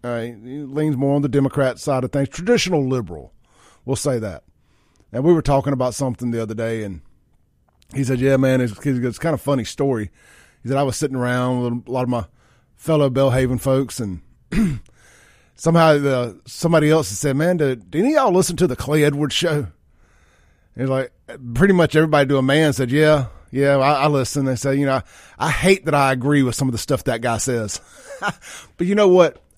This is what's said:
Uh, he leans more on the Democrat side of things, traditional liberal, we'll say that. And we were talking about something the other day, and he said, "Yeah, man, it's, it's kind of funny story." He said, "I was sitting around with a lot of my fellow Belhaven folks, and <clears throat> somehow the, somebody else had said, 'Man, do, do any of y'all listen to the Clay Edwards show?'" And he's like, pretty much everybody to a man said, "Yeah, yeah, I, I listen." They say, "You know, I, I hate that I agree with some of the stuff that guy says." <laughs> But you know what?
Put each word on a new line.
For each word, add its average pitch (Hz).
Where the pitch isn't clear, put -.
Uh, 120
he 120
leans 139
more 139
on 143
the 139
Democrat 135
side 131
of -
things, 139
traditional 180
liberal, 87
we'll 127
say 131
that. 101
And 127
we 175
were 165
talking 143
about 127
something 123
the 117
other 110
day, 113
and 95
he 135
said, 123
"Yeah, 135
man, 131
it's, 117
it's 123
kind 160
of -
funny 135
story." 123
He 110
said, 135
"I 139
was 135
sitting 135
around 123
with 120
a -
lot 127
of 123
my 120
fellow 151
Belhaven 131
folks, 131
and 95
<clears throat> 160
somehow 160
the, 127
somebody 160
else 156
had 104
said, 139
'Man, 160
do, 135
do 131
any 262
of -
y'all 269
listen 175
to 180
the -
Clay 147
Edwards 143
show?'" 147
And 120
he's 135
like, 131
pretty 185
much 170
everybody 147
to 139
a 131
man 143
said, 123
"Yeah, 147
yeah, 139
I, 139
I -
listen." 139
They 131
say, 139
"You 139
know, 135
I, 131
I 147
hate 185
that 147
I 139
agree 139
with 123
some 135
of 123
the 113
stuff -
that 117
guy 117
says." 113
<laughs> -
But 175
you 196
know 208
what? 180